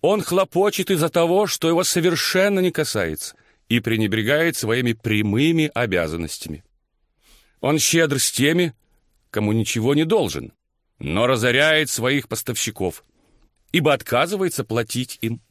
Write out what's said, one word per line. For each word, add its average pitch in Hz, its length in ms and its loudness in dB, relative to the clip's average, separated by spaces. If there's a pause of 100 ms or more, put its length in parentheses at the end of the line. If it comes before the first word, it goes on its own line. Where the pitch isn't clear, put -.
Он 190 220 2
хлопочет 190 680 0
из-за 165 180 2
того, 175 380 2
что 160 220 -2
его 170 160 2
совершенно 185 760 2
не 180 120 2
касается, 95 640 -4 (320)
и 117 120 2
пренебрегает 113 760 0
своими 120 360 0
прямыми 113 800 2
обязанностями. 82 920 -4 (960)
Он 147 180 0
щедр 147 420 2
с - 100 0
теми, 160 440 0 (560)
кому 104 220 -2
ничего 113 420 0
не 151 100 2
должен, 160 480 -2 (460)
но 92 280 0
разоряет 131 640 2
своих 131 380 -2
поставщиков, 107 760 -6 (680)
ибо 151 200 2
отказывается 160 720 -2
платить 120 580 -4
им. 113 180 -4 (100)